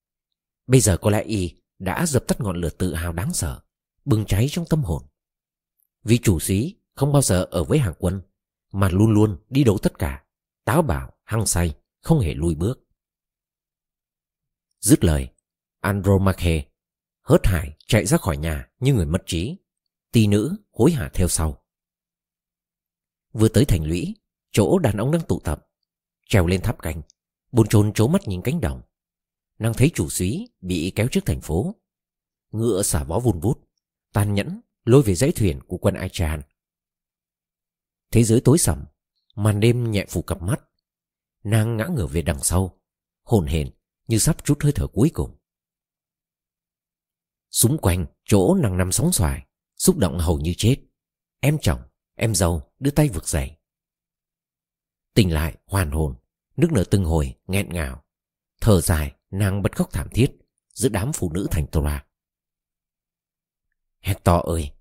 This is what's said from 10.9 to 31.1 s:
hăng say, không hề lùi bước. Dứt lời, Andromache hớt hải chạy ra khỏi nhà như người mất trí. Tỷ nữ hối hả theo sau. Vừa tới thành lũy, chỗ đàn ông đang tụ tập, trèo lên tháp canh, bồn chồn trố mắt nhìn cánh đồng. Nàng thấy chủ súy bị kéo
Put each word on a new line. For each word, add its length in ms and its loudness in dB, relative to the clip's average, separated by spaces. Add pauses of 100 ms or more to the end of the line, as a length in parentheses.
hăng 220 -2
say, 280 -2 (260)
không 200 2
hề 140 -2
lùi 200 -2
bước. 340 -6 (1900)
Dứt 240 4
lời, 240 2 (520)
Andromache 840 0 (560)
hớt 240 4
hải 300 -2 (100)
chạy 200 2
ra 120 2
khỏi 180 -4
nhà 340 -6 (100)
như 140 2
người 120 0
mất 200 -2
trí. 300 -4 (560)
Tỷ 140 6
nữ 300 2 (160)
hối 200 4
hả 220 -6
theo 140 2
sau. 360 -4 (1700)
Vừa 160 4
tới 160 2
thành 200 0
lũy, 300 -4 (360)
chỗ 280 2
đàn 180 0
ông 140 -2
đang 180 0
tụ 120 -2
tập, 280 -6 (600)
trèo 180 4
lên 160 0
tháp 200 -4
canh, 200 -10 (500)
bồn 160 4
chồn 240 4
trố 160 2
mắt 200 -2
nhìn 140 -8
cánh 180 -4
đồng. 220 -6 (760)
Nàng 160 -2
thấy 200 4
chủ 140 -2
súy 400 -4 (120)
bị 340 -4
kéo 160 -2